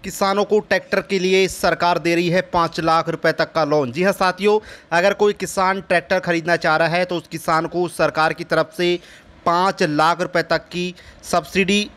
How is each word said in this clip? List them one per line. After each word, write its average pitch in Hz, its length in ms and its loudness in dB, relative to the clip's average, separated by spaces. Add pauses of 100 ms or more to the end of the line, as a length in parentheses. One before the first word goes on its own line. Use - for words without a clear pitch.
किसानों 196 420 0
को 208 160 2
ट्रैक्टर 190 400 -2
के 196 180 -4
लिए 185 300 2
सरकार 175 500 0
दे 170 160 0
रही 175 140 0
है 180 140 2
पाँच 170 360 -2
लाख 165 300 0
रुपए 160 240 0
तक 160 180 -2
का 160 140 0
लोन। 143 260 0
जी 151 120 -4
हाँ 190 100 2
साथियों, 196 460 0 (320)
अगर 175 240 2
कोई 208 200 2
किसान 190 460 -2
ट्रैक्टर 180 400 0
खरीदना 170 360 0
चाह 160 200 2
रहा 165 120 2
है 175 160 0
तो 180 120 -4
उस 160 120 -8
किसान 165 380 -2
को 175 220 -4
सरकार 156 440 0
की - 120 -10
तरफ 156 320 0
से 175 200 0 (480)
पाँच 185 380 0
लाख 160 380 2
रुपए 175 240 -2
तक 160 240 -4
की 175 240 -6 (300)
सब्सिडी 190 720 0